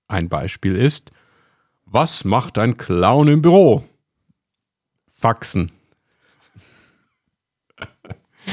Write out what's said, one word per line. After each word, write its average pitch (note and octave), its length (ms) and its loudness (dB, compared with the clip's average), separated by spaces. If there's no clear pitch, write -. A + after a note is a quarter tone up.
Ein E2+ 200 -6
Beispiel F2+ 480 -6
ist, C3+ 340 -4
was B2+ 400 -4
macht G#2+ 340 -2
ein A#2 180 -2
Clown A2 520 2
im D3+ 140 4
Büro? F3 420 4
Faxen. - 600 -4
<laughs> - 320 -20